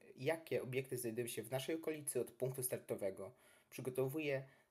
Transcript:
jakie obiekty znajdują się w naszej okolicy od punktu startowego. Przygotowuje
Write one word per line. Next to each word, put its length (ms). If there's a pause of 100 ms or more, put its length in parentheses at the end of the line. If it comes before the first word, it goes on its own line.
(160)
jakie 460
obiekty 360
znajdują 280
się 160
w 80
naszej 240
okolicy 460
od 100
punktu 320
startowego. 680 (380)
Przygotowuje 800 (220)